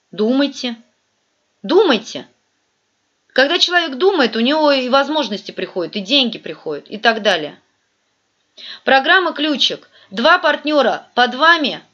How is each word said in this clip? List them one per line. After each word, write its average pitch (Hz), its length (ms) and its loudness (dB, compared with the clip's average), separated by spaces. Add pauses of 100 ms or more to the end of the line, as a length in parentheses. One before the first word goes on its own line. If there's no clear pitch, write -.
(100)
думайте, 247 680 -2 (840)
думайте. 240 640 0 (1000)
Когда 294 300 0
человек 339 380 -2
думает, 285 380 2
у 226 60 -2
него 294 320 2
и 262 160 0
возможности 269 640 -2
приходят, 180 420 -8
и 214 60 -4
деньги 233 380 0
приходят, 151 500 -12
и - 80 -12
так 220 260 0
далее. 170 380 -2 (1200)
Программа 311 500 2
«Ключик». 285 560 -2 (220)
Два 285 260 2
партнёра 294 760 0
под 240 200 2
вами, 285 480 2 (120)